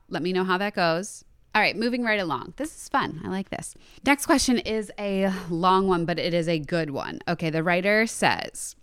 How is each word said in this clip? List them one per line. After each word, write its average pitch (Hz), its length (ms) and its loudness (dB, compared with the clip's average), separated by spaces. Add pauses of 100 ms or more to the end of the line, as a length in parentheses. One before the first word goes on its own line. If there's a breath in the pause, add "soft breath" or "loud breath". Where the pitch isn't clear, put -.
Let - 140 -4
me 180 100 -2
know 185 120 2
how 185 120 0
that 202 160 -2
goes. 175 500 -2 (300)
All 214 80 4
right, 180 160 2
moving 240 280 0
right 214 160 0
along. 156 380 -4
This 302 180 -8
is - 120 -16
fun. 165 360 -2
I - 40 -6
like 190 220 -4
this. - 240 -8 (320 loud breath)
Next 277 180 2
question 262 340 4
is 214 420 -4
a 196 320 0 (180)
long 185 380 4
one, 175 160 2
but 170 120 0
it 160 160 -2
is 170 160 2
a 165 120 2
good 160 300 -2
one. - 360 -6
Okay, 165 240 -2
the 156 140 0
writer 196 420 4
says, - 760 -2